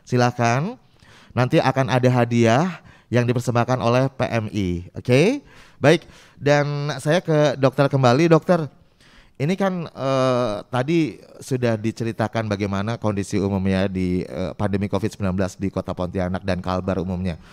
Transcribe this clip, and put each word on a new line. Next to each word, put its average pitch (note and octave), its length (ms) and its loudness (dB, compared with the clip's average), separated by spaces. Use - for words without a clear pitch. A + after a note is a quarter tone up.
Silahkan. B2 720 0
Nanti B2+ 240 2
akan B2+ 320 0
ada B2+ 160 4
hadiah A#2+ 720 2
yang A#2+ 160 2
dipersembahkan A#2+ 560 0
oleh B2+ 240 2
P - 160 -4
M A2 320 -2
I. F2+ 400 -2
Oke? E3 480 2
Baik, D#3+ 320 2
dan C#3+ 560 0
saya D#3 240 0
ke D3+ 400 0
dokter C#3 320 2
kembali. C3+ 400 4
Dokter, D#3 400 2
ini D3 160 -2
kan, F#3 320 -2
eh, B2+ 880 -2
tadi C#3 480 0
sudah B2 320 0
diceritakan A2 720 -4
bagaimana G2+ 480 -2
kondisi G2+ 400 -4
umumnya F#2+ 480 0
di, F#2 400 -2
eh, E2 320 -8
pandemi G2+ 320 -2
covid G2 240 -2
sembilan F#2 240 -4
belas F#2 240 -4
di G2 80 -2
Kota F#2 240 -4
Pontianak F2+ 480 -4
dan F2+ 240 -4
Kalbar F#2 400 -2
umumnya. F2+ 320 -4